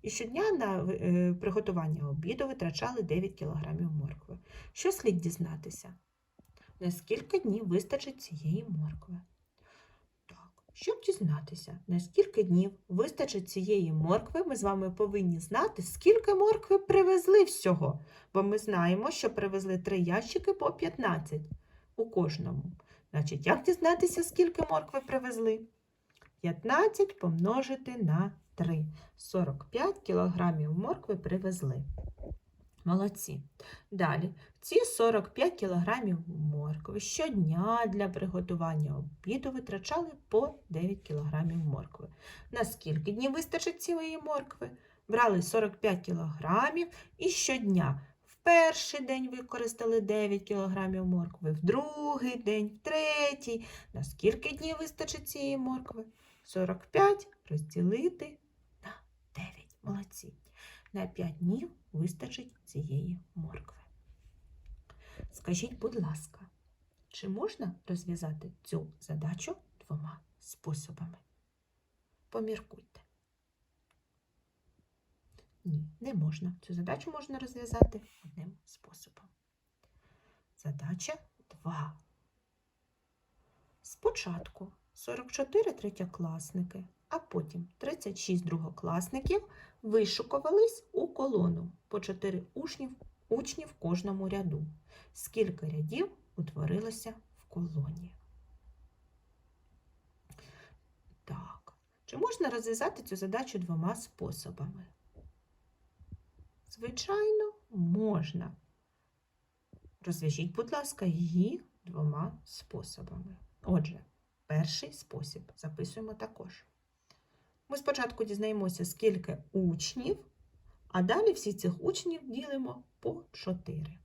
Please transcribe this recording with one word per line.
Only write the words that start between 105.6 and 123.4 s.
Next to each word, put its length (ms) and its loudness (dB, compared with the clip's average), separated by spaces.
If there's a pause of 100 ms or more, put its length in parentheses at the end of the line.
Звичайно, 840 0 (160)
можна. 880 0 (1500)
Розв'яжіть, 540 -4
будь 180 -4
ласка, 320 -4
її 580 2 (220)
двома 580 -4
способами. 920 -14 (260)
Отже, 420 0 (400)
перший 480 -2
спосіб 640 -12
записуємо 560 -8
також. 520 -14 (1040)
Ми 80 -4
спочатку 460 -2
дізнаємося, 640 -2
скільки 520 0 (140)
учнів, 640 0 (720)
а 140 0
далі 320 6
всіх 240 -4
цих 260 0
учнів 460 -2
ділимо 540 -6 (160)
по 320 -6
чотири. 720 -6